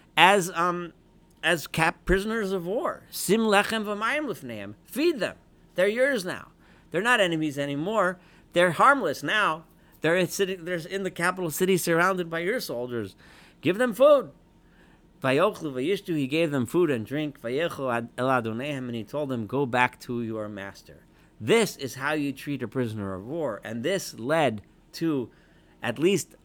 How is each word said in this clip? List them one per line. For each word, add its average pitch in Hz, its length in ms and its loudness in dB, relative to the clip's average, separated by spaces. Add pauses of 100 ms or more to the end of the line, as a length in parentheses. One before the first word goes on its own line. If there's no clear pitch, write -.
(180)
as, 180 380 8
um, 175 360 -2 (500)
as 160 260 0
cap-, 160 360 0
prisoners 196 480 0
of 185 140 -4
war. 196 460 -4
Sim 220 300 2
lechem 214 440 2
v'mayim 226 400 -4
lifneim. 113 480 -10 (100)
Feed 311 360 0
them. 123 180 -4 (380)
They're 180 120 4
yours 240 380 0
now. 143 240 -8 (400)
They're 175 140 -2
not 240 180 4
enemies 156 380 0
anymore. 175 600 0 (340)
They're 175 180 4
harmless 214 500 4
now. 165 440 0 (360)
They're 165 160 2
in 180 100 2
city, 190 280 -2
they're 175 220 -6
in 185 260 -6
the 185 80 -4
capital 180 400 -2
city 185 260 2
surrounded 175 520 2
by 165 100 -4
your 196 200 -2
soldiers. 120 560 -6 (460)
Give 180 160 2
them 247 160 0
food. 254 380 6 (920)
Vayochlu 160 520 2
vayishtu, 165 440 -2
he 139 80 0
gave 156 240 0
them 135 160 0
food 165 240 2
and 117 160 -2
drink. 151 340 -6
Vayelchu 135 560 -4
ad-, 117 220 -4
el 127 100 0
adonehem, 127 600 -2
and 120 80 -8
he 113 80 -6
told 139 260 -6
them, 120 160 -4
"Go 131 220 -2
back 123 340 0
to 120 220 -6
your 110 260 -6
master." 98 560 -16 (340)
This 185 380 2
is 131 180 -8
how 139 180 -2
you 143 200 -2
treat 135 300 -8
a 113 40 -4
prisoner 107 460 -4
of 95 140 -10
war. 139 360 -6
And 117 200 -8
this 175 340 -2
led 123 440 0 (320)
to 143 360 -2 (540)
at 113 160 -4
least 175 460 2